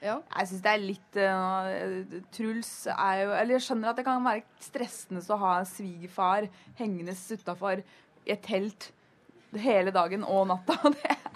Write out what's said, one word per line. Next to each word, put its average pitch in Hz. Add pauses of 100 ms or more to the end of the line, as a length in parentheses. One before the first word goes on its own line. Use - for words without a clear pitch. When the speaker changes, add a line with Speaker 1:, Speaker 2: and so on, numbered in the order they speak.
Speaker 1:
Ja. 214 (220)
Speaker 2:
Jeg 196
synes 185
det 214
er 214
litt, 196
eh, 190 (100)
Truls 220 (160)
er 190
jo, 202
eller 233
jeg 254
skjønner 226
at -
det -
kan 254
være 220 (160)
stressende -
å 208
ha 190 (100)
svigerfar 185 (260)
hengende 185
utenfor 185 (420)
i -
et 202
telt 202 (640)
hele 208
dagen 185
og 196
natta. 185
<laughs> 294 (460)